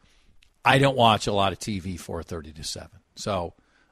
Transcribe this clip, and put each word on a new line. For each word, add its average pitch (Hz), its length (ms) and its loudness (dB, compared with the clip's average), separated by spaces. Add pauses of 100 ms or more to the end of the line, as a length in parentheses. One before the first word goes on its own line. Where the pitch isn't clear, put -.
(640)
I 127 140 6
don't 135 180 2
watch 113 320 4
a 110 60 -2
lot 98 180 2
of 85 80 -8
T 104 200 -6
V 87 180 -8
four 85 260 -10
thirty 78 300 -12
to 76 100 -16
seven. - 360 -14 (180)
So 92 380 -6 (360)